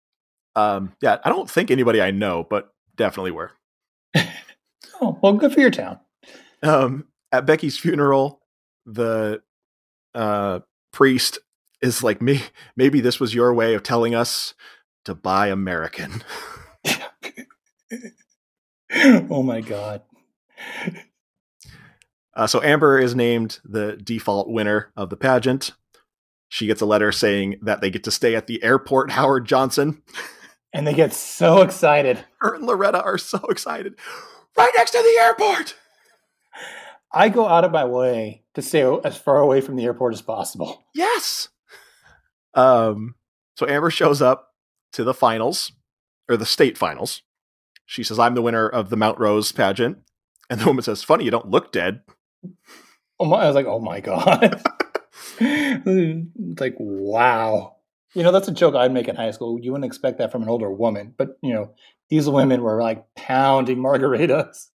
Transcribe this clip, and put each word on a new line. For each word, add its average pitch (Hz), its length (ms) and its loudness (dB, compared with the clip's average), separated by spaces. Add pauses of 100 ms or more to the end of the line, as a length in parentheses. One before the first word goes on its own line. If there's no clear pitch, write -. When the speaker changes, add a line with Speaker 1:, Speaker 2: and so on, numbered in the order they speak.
(540)
Speaker 1:
Um, 101 480 0
yeah, 120 220 2
I 208 60 2
don't 370 200 -2
think 180 220 -2
anybody 117 280 2
I 95 120 2
know, 92 360 -2
but 104 240 -4 (240)
definitely 95 360 -2
were. 82 180 -12 (640)
Speaker 2:
<laughs> 160 60 2 (840)
Oh, 190 200 -4
well, 202 100 6
good 220 200 2
for 302 80 2
your 254 100 6
town. 92 280 -6 (640)
Speaker 1:
Um, 139 440 2 (260)
at 131 140 0
Becky's 156 320 0
funeral, 143 640 0 (460)
the, 110 560 -4 (720)
uh, 101 460 -2 (320)
priest 131 460 2 (440)
is 123 220 -2
like, 107 180 0
"May-, 131 200 0 (340)
maybe 139 240 4
this 120 180 0
was 113 160 -4
your 123 200 4
way 113 200 2
of 101 80 -2
telling 117 320 -2
us - 380 -4 (540)
to 98 80 -10
buy 95 340 0
American." 90 800 -8
<laughs> - 40 -16 (1600)
Speaker 2:
<laughs> 240 100 -12 (920)
Oh 175 500 4
my 120 180 -2
God. 104 420 -10 (2250)
Speaker 1:
Uh, 117 120 0
so 131 160 0
Amber 147 360 4
is 123 160 2
named 120 500 -2
the 104 320 -6
default 104 520 -4
winner 107 480 -2
of 98 140 -10
the 98 60 -12
pageant. 131 560 0 (760)
She - 180 -8
gets 104 140 -2
a 107 60 0
letter 104 260 2
saying 101 500 0
that 104 180 -2
they 98 100 0
get 98 140 -8
to 113 60 -6
stay 117 240 0
at 110 140 -4
the 113 140 -8
airport, 131 500 0
Howard 135 340 0
Johnson. 135 640 0
<laughs> - 40 -20 (600)
Speaker 2:
And 147 140 -6
they 147 80 -2
get 151 180 2
so 170 500 4
excited. 147 600 2 (140)
Speaker 1:
Her 202 160 -2
and 285 100 -12
Loretta 202 380 0
are 190 160 -4
so - 200 -8 (100)
excited. - 480 -6 (600)
Right - 200 4
next - 160 4
to 480 100 4
the 453 180 6
airport! 415 540 2 (1400)
Speaker 2:
I 202 160 4
go 220 200 2
out 170 160 4
of 175 80 0
my 156 120 0
way 123 600 -2 (100)
to 147 80 -8
stay 151 220 2
o-, 131 140 2
as - 200 -6
far 143 220 2
away 139 220 4
from 135 120 -10
the 123 100 -4
airport 120 300 -2
as 104 80 -14
possible. - 600 -10 (100)
Speaker 1:
Yes! 392 540 -4 (1080)
Um, 117 600 4 (400)
so 131 100 -4
Amber 147 240 0
shows 147 320 2
up 131 320 2 (380)
to 131 100 -6
the 123 100 0
finals, 117 600 -2 (560)
or 120 80 2
the 107 100 -4
state - 320 2
finals. - 440 -6 (600)
She - 200 -10
says, 110 160 -2
"I'm 120 160 4
the 120 60 0
winner 113 260 0
of 107 220 -4
the 117 60 -4
Mount 107 220 0
Rose 107 320 0
pageant." 113 480 -2 (500)
And 117 120 -6
the - 60 2
woman 131 180 2
says, 107 180 -6
"Funny, 165 220 2
you 110 80 -2
don't 113 180 -2
look 135 220 0
dead." 95 300 -2 (1160)
Speaker 2:
Oh - 60 -2
my, 165 180 4
I 175 60 4
was 139 80 2
like, 139 100 2
"Oh 110 140 -4
my 98 180 -8
God." 127 720 2
<laughs> - 40 -14 (680)
It's 185 1200 -2
like, 131 180 -6
wow. 110 1000 0 (360)
You 175 120 0
know, 175 80 6
that's 190 160 2
a 185 40 -4
joke 151 220 4
I'd 127 180 4
make 120 140 -2
in - 80 -4
high 113 160 -4
school. 117 300 -8
You 120 100 -8
wouldn't 139 160 -6
expect 123 320 -6
that 117 140 -4
from 120 100 -6
an 110 60 -6
older 113 200 -2
woman, 104 480 -4
but, 139 280 -6
you 127 100 -4
know, 104 200 -6 (340)
these 151 200 0
women 135 320 2
were, 113 220 -2
like, 113 220 -4 (100)
pounding 131 640 0
margaritas. 135 960 0